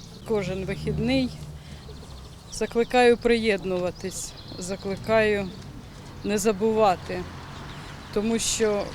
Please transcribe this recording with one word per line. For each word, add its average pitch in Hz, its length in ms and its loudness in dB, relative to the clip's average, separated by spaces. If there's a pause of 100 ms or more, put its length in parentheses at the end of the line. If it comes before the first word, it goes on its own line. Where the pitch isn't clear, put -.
(280)
кожен 190 380 0
вихідний. 226 640 0 (1200)
Закликаю 233 680 6
приєднуватись, 190 1160 0 (260)
закликаю 196 920 2 (760)
не 202 140 0
забувати, 202 840 2 (920)
тому 226 260 2
що 208 440 2 (120)